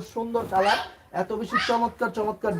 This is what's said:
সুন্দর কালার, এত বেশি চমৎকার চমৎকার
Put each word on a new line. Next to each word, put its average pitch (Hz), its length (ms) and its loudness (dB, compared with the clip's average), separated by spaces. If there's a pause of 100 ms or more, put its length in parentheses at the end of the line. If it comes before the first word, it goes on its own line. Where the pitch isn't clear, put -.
(140)
সুন্দর 233 380 -2
কালার, 190 280 4 (420)
এত 190 120 -4
বেশি 214 240 0 (100)
চমৎকার 233 500 0
চমৎকার 214 420 0